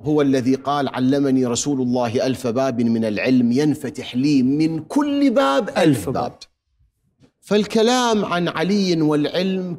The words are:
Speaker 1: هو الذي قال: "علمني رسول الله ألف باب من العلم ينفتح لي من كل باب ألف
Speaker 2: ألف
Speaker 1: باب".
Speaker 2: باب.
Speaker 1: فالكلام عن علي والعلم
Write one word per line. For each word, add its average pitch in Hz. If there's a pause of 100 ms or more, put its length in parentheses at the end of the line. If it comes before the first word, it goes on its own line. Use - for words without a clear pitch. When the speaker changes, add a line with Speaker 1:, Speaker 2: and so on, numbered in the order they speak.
Speaker 1:
هو 151
الذي 131
قال: 139
"علمني 131
رسول 131
الله 123
ألف 127
باب 117
من 113
العلم 117
ينفتح 127
لي 135
من 156
كل 285
باب 269
ألف -
Speaker 2:
ألف 139
Speaker 1:
باب". 131
Speaker 2:
باب. 76 (1040)
Speaker 1:
فالكلام 220
عن 170
علي 175
والعلم 175